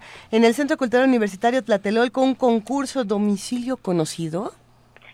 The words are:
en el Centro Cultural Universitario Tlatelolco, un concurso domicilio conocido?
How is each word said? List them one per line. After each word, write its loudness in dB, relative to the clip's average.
en 4
el 6
Centro -2
Cultural 2
Universitario 0
Tlatelolco, 0
un 2
concurso -2
domicilio -2
conocido? -4